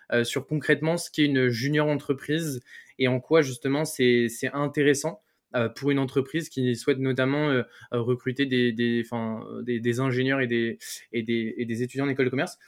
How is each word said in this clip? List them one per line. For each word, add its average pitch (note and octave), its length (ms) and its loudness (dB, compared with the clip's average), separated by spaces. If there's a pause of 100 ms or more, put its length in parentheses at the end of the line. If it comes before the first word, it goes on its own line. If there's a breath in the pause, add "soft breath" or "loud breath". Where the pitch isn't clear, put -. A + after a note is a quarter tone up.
(140 soft breath)
euh, A#2+ 100 2
sur C3 240 -4
concrètement D#3 480 0
ce - 160 -8
qu'est D3+ 140 2
une C3+ 240 4
junior C#3+ 380 0
entreprise D3 760 -2 (360 loud breath)
et C3 120 2
en B2+ 100 0
quoi, D#3+ 220 4
justement, C#3 420 -2
c'est, B2 460 4
c'est B2+ 240 -6
intéressant, D3 680 0 (340)
euh, A#2 140 2
pour C#3 220 -2
une C#3 80 2
entreprise C3+ 500 -2
qui B2 260 0
souhaite C3+ 240 0
notamment, C3+ 500 0
euh, B2+ 140 2 (300 loud breath)
euh, A#2+ 80 0
recruter B2 440 -2
des, B2 280 2
des, A#2 320 0
enfin, A2+ 440 -6
euh, A2+ 120 -10
des, A#2+ 180 -2
des A#2 220 0
ingénieurs C3 400 0
et B2+ 40 0
des, A#2 320 0 (360 loud breath)
et A2+ 100 -2
des, A2+ 340 -2
et A#2+ 60 -4
des A#2 200 -4
étudiants C3 220 -4
en C#3+ 40 0
école C3+ 160 0
de B2+ 40 0
commerce. C3 380 -4